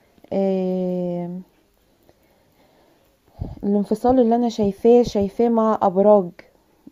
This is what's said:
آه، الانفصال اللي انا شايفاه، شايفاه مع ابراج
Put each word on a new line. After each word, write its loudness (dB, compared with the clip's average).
آه، -4
الانفصال 0
اللي 2
انا -2
شايفاه، 2
شايفاه -2
مع 0
ابراج 4